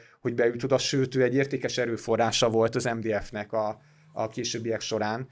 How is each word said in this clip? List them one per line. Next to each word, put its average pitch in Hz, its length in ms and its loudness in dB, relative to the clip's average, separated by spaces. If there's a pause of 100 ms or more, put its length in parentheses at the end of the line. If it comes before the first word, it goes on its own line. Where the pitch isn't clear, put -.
(220)
hogy 123 140 -2
beült 120 280 2
oda, 131 140 2
sőt, 127 380 0
ő 127 80 4
egy 123 120 2
értékes 131 420 -2
erőforrása 113 720 2
volt 113 260 4
az 123 80 -2
M 117 160 -2
D 107 240 -2
F-nek 104 300 -10
a, 110 280 -2 (320)
a 110 140 -4
későbbiek 113 540 -4
során 110 500 -2